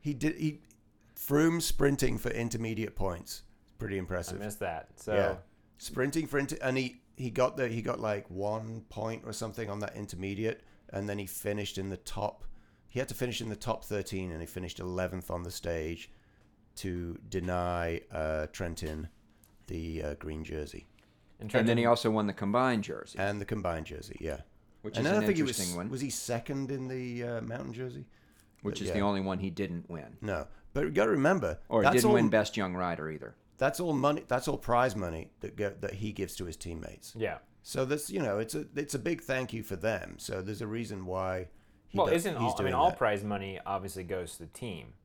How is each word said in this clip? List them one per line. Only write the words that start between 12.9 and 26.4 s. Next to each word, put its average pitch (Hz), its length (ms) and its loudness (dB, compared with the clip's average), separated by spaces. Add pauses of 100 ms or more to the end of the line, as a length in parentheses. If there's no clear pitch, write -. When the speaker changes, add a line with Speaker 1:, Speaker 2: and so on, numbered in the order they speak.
Speaker 1:
had 135 100 -2
to - 60 -8
finish 123 260 -2
in 113 80 -4
the 104 80 -4
top - 280 -2
thirteen, 95 480 -2
and 80 80 -6
he 82 60 -6
finished - 340 -8
eleventh 90 500 -2
on 87 140 -4
the 87 60 -8
stage 82 600 -4 (680)
to 87 420 -4 (100)
deny, 87 720 0 (120)
uh, 78 400 0
Trentin 80 560 -4 (600)
the, 82 340 -4
uh, 73 120 -2
green 78 300 -8
jersey. 76 420 -8 (520)
Speaker 2:
And 107 160 -8
Speaker 3:
And 113 140 6
then 117 100 6
he 117 60 6
Speaker 2:
Trentin 117 60 8
Speaker 3:
also 117 200 6
won 110 160 4
the 101 60 0
combined 113 520 4
jersey. - 340 -8
Speaker 1:
And 101 220 0
the 101 40 -4
combined 87 420 -2
jersey, - 340 -10
yeah. 76 200 -4 (420)
Speaker 3:
Which 107 160 -4
Speaker 1:
And 127 80 4
Speaker 3:
is 160 60 4
Speaker 1:
then 208 60 6
Speaker 3:
an 214 60 4
Speaker 1:
I - 20 4
think 196 100 4
he 160 60 2
Speaker 3:
interesting 110 260 0
Speaker 1:
was, 87 80 -2
Speaker 3:
one. 92 120 -4
Speaker 1:
was 131 120 -4
he 139 100 -2
second 131 640 -4